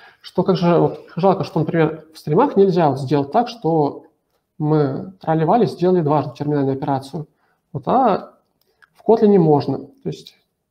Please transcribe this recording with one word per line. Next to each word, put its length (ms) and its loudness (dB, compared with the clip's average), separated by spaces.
что 220 -6
как 120 0
же 220 2
вот 220 0
жалко, 280 0
что, 160 -4
например, 540 -2
в 40 -20
стримах 380 0
нельзя 340 2
вот 100 -4
сделать 320 -2
так, 160 0
что 560 -4
мы 640 -2
тролливали, 460 0
сделали 360 0
дважды 340 -2
терминальную 400 -2
операцию. 500 -6
Вот, 160 -10
а 460 0
в 140 -16
Kotlin 300 6
можно. 400 2
То 80 -14
есть 300 -14